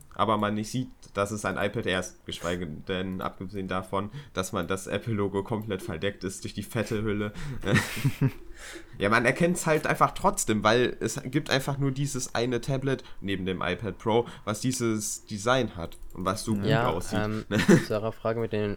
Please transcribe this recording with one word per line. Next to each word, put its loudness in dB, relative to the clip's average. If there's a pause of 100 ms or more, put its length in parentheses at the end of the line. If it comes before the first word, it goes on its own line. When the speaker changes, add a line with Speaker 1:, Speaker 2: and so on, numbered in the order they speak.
(140)
Speaker 1:
aber 4
man 2
nicht -2
sieht, -2 (260)
dass 2
es -4
ein 0
iPad 0
Air 2
ist, -8
geschweige -2
denn -4
abgesehen -6
davon, -2 (240)
dass -4
man 0
das -2
Apple-Logo -2
komplett -4
verdeckt -4
ist -6
durch -6
die -6
fette -2
Hülle. -2 (300)
<laughs> 0 (1300)
Ja, 2
man 4
erkennt's 2
halt 2
einfach 4
trotzdem, 2
weil 4
es -2
gibt -2
einfach 2
nur 2
dieses -2
eine 0
Tablet -2 (160)
neben -2
dem -2
iPad -2
Pro, 4 (180)
was -2
dieses 0
Design 0
hat -8 (180)
und -6
was 0
so 0
gut 0
Speaker 2:
Ja, 4
Speaker 1:
aussieht. -2
Speaker 2:
ähm, -2
Speaker 1:
<laughs> 8
Speaker 2:
zu -2
eurer 0
Frage -2
mit -2
dem, 0